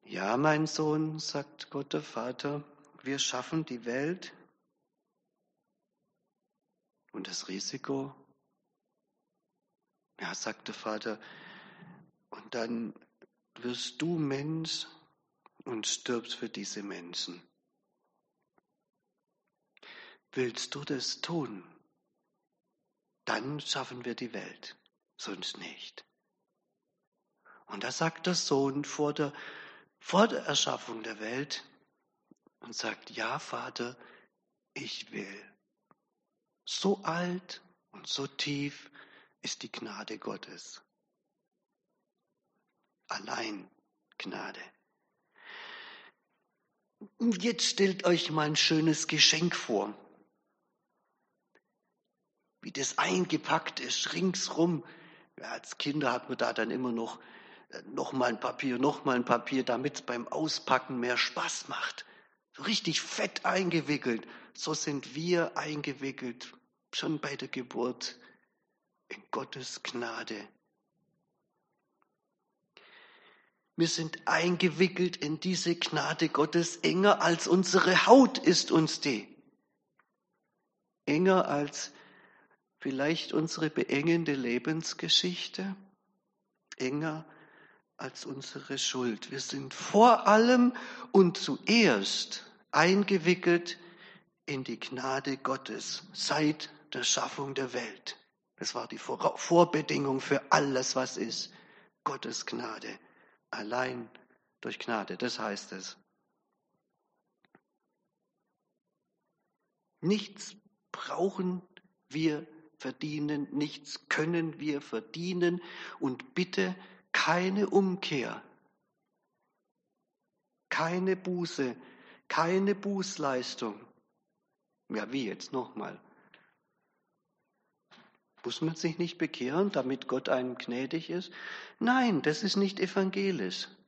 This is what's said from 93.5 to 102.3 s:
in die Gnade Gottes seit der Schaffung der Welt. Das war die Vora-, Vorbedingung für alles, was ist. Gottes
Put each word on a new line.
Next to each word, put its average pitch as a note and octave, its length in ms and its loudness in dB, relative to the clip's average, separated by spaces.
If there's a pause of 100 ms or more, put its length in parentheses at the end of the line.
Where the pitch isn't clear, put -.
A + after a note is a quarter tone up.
in C3+ 200 -4
die A#2 140 -6
Gnade C3+ 580 -2
Gottes - 720 -4
seit - 580 0 (220)
der B2+ 120 -4
Schaffung - 500 -2
der C3 180 -2
Welt. A#2+ 460 -8 (400)
Das - 180 -4
war A2+ 140 -6
die A2+ 100 -10
Vora-, - 380 -2
Vorbedingung D3+ 800 4
für - 320 0
alles, C3+ 460 4
was B2+ 180 -2
ist. - 380 -6 (500)
Gottes B2 420 -6